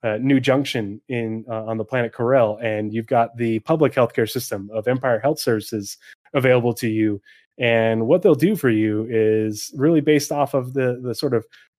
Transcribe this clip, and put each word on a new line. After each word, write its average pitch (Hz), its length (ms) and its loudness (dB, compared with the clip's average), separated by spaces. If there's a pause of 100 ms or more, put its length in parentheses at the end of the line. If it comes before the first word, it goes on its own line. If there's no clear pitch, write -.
uh, 110 160 -2
New 135 180 4
Junction 123 680 -2
in, 113 420 -6
uh, 110 140 -6
on 110 120 -6
the 110 80 -4
planet 120 280 -2
Corel, 117 500 2
and 107 320 -4
you've 113 140 -6
got 117 280 0
the 117 220 -2
public 156 340 0
healthcare 117 380 0
system 104 420 -10
of 110 140 -4
Empire 127 320 0
Health 131 220 -2
Services 107 580 -4 (360)
available 123 400 4
to 120 140 -4
you? 107 320 0 (380)
And 113 480 2
what 180 160 2
they'll 165 140 6
do 180 180 2
for 135 160 0
you 107 400 0
is 110 680 0
really 156 240 2
based 147 300 2
off 147 240 -2
of 127 200 -4
the, 127 280 -2
the 120 140 -6
sort 131 180 -4
of 110 100 0 (340)